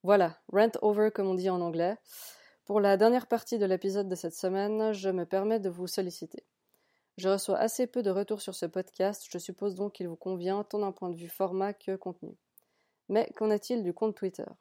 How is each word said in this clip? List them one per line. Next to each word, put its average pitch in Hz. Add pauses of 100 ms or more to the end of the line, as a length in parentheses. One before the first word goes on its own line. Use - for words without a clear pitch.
Voilà, 185 (140)
rant 214 (120)
over 214
comme 196
on 185
dit 185
en 180
anglais. 170 (680)
Pour 208
la 202
dernière 240
partie -
de 202
l'épisode 190
de 185
cette 170
semaine, 208
je 190
me 180
permets 208
de 190
vous 180
solliciter. - (760)
Je 185
reçois 196
assez 240
peu 247
de 196
retours 202
sur 190
ce -
podcast, 190
je -
suppose 190
donc 196
qu'il 180
vous 165
convient 190
tant 208
d'un 196
point 185
de 170
vue 170
format 190
que 190
contenu. - (720)
Mais 214
qu'en 214
est-il 214
du 175
compte 214
Twitter ? - (160)